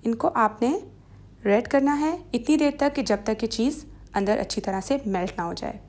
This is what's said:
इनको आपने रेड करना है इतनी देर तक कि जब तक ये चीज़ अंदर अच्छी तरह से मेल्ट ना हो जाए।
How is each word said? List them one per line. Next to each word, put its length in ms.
इनको 220
आपने 300
रेड 220
करना 260
है 180
इतनी 220
देर 220
तक 140
कि 100
जब 200
तक 180
ये 60
चीज़ 360
अंदर 220
अच्छी 240
तरह 200
से 260
मेल्ट 300
ना 60
हो 100
जाए। 360